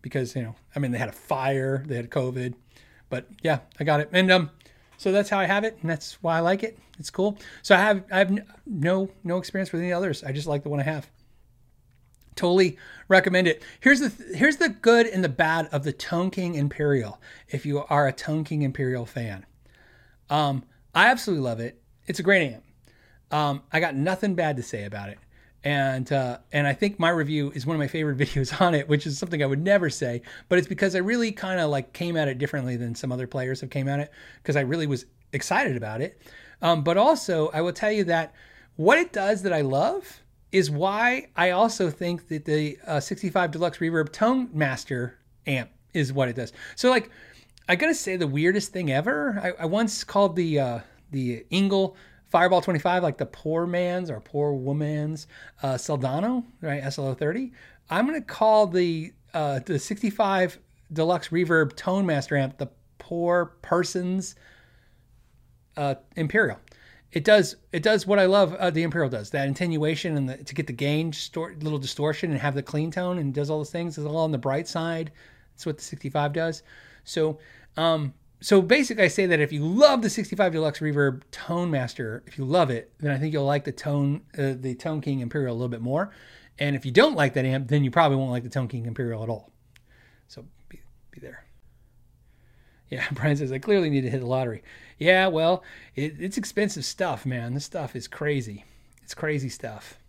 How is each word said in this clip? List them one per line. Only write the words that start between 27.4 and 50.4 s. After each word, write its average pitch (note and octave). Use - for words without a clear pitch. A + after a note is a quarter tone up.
is B2+
one D#3+
of D#3
my C#3+
favorite D3+
<laughs> -
videos C#3
on F3
it, C#3+
which D3
is C#3+
something E3+
I -
would C#3
never F#3+
say, A#2+
but F3+
it's F3+
because F#3+
I F#3
really A3
kinda, F#3
like, C#3
came E3+
at D3+
it C3
differently B2+
than A#2
some C3
other B2+
players B2+
have B2+
came C3+
at C#3
it, D3
'cause C#3+
I D3
really D3+
was C3+
excited F#3
about A2
it. E3+
Um, E3
but E3+
also, G3
I D#3
will F3
tell G#3+
you G#3+
that E3
what G3+
it F4
does G3
that F#3
I D#3
love E3
is F3+
why G#3
I F3+
also G3
think F3
that D#3
the, D3+
uh, D3+
sixty-five F3
Deluxe E3
Reverb D#3+
Tone B3
Master C3
amp C3
is C#3
what C3+
it A#2
does. B2
So, B3
like, B3
I F3+
gotta D4+
say F#3
the E3+
weirdest F3
thing E3+
ever. A3
I, F3+
I -
once G#3
called G3
the, E3